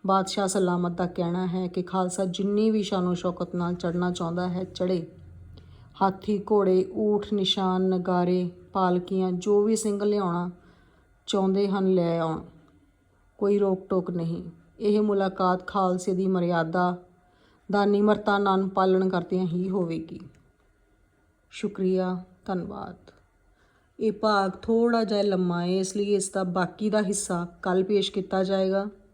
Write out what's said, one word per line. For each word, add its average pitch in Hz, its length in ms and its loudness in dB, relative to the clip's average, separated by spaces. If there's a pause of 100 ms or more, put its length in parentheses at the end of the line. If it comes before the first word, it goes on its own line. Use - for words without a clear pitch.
ਬਾਦਸ਼ਾਹ 190 400 0
ਸਲਾਮਤ 180 460 0
ਦਾ 175 140 -2
ਕਹਿਣਾ 175 400 -2
ਹੈ 185 200 -4
ਕਿ 180 160 -6
ਖਾਲਸਾ 185 420 -2
ਜਿੰਨੀ 202 460 0
ਵੀ 214 120 2
ਸ਼ਾਨੋ 185 320 0
ਸ਼ੌਕਤ 175 400 -4
ਨਾਲ 175 200 -2
ਚੜ੍ਹਨਾ 175 360 -2
ਚਾਹੁੰਦਾ 180 380 -4
ਹੈ, 180 160 -4
ਚੜ੍ਹੇ। 180 420 -2 (960)
ਹਾਥੀ, 190 360 0
ਘੋੜੇ, 190 540 4
ਊਠ, 208 400 0
ਨਿਸ਼ਾਨ, 190 500 0
ਨਗਾਰੇ, 180 680 2 (220)
ਪਾਲਕੀਆਂ, 185 600 0
ਜੋ 202 300 2
ਵੀ 220 140 2
ਸਿੰਘ 208 280 -2
ਲਿਆਉਣਾ 180 460 0 (760)
ਚਾਹੁੰਦੇ 196 420 2
ਹਨ, 190 260 2
ਲੈ 170 240 2
ਆਉਣ। 160 240 -4 (960)
ਕੋਈ 202 200 2
ਰੋਕ 190 300 0
ਟੋਕ 185 220 0
ਨਹੀਂ। 170 320 -4 (380)
ਇਹ 208 200 2
ਮੁਲਾਕਾਤ 190 680 0
ਖਾਲਸੇ 185 480 0
ਦੀ 190 120 0
ਮਰਿਆਦਾ 175 720 0 (720)
ਦਾ 202 120 4
ਨਿਮਰਤਾ 202 540 4
ਨਾਲ 190 300 2
ਪਾਲਣ 190 400 2
ਕਰਦਿਆਂ 185 380 -2
ਹੀ 180 240 -2
ਹੋਵੇਗੀ। 165 500 -4 (1300)
ਸ਼ੁਕਰੀਆ, 185 720 -2 (220)
ਧੰਨਵਾਦ। - 640 -8 (920)
ਇਹ 220 120 2
ਭਾਗ 202 380 2 (120)
ਥੋੜ੍ਹਾ 233 420 2
ਜਿਹਾ 202 180 0
ਲੰਮਾ 180 400 0
ਹੈ, 175 40 -2
ਇਸ 190 300 -2
ਲਈ 202 180 0
ਇਸ 190 160 -2
ਦਾ 190 140 -2
ਬਾਕੀ 180 460 -2
ਦਾ 208 120 2
ਹਿੱਸਾ 185 440 -2 (160)
ਕੱਲ੍ਹ 185 220 2
ਪੇਸ਼ 196 280 0
ਕੀਤਾ 190 320 -2
ਜਾਏਗਾ। 190 420 0 (280)